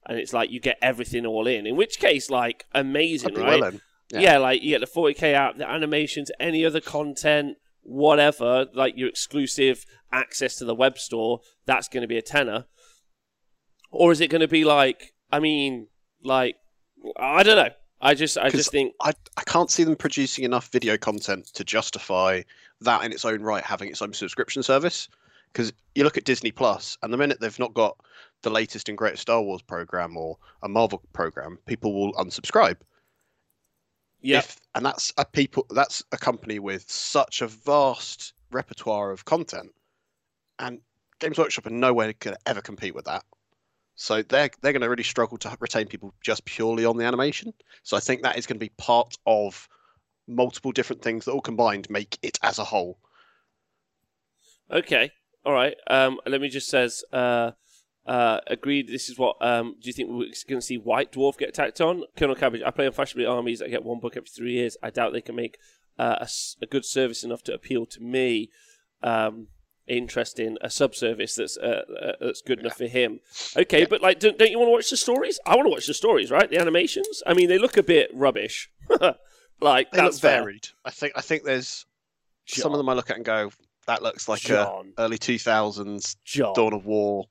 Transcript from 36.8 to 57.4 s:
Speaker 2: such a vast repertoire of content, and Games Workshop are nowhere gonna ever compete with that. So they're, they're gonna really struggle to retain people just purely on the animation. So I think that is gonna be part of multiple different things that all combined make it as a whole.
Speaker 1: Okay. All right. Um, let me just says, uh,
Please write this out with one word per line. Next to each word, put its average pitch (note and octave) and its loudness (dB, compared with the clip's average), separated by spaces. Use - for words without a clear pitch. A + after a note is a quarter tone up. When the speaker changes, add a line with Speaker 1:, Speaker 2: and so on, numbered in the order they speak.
Speaker 2:
such - -2
a A#2+ -4
vast C3+ -2
repertoire G#2 -6
of F#2+ -12
content, - -4
and B2 -10
Games D#3 -4
Workshop D3 0
are A2+ -10
nowhere A#2 2
gonna G2+ -10
ever G#2 -4
compete G2 -12
with B1+ -14
that. - -8
So A2 -2
they're, C#3 2
they're C#3 2
gonna B2 0
really B2 -4
struggle A2+ -2
to A#2+ -10
retain A2+ -4
people G2 -16
just - -4
purely A2+ -2
on A#2 2
the A#2 -2
animation. C3+ -2
So - -2
I G2+ 2
think B2+ -2
that B2 0
is A#2+ -8
gonna A#2 -8
be G#2+ -10
part - 0
of G#2 0
multiple B2 -2
different B2+ -4
things A2+ -4
that A#2+ -6
all C#3 -4
combined G#2+ -2
make G2+ -8
it - -6
as A2 0
a G#2+ -4
whole. F#2 -4
Speaker 1:
Okay. C#3+ 0
All C#3+ 0
right. C3+ 2
Um, C3 4
let C3+ 0
me C#3+ -4
just C3+ -8
says, B2 0
uh, A#2+ 0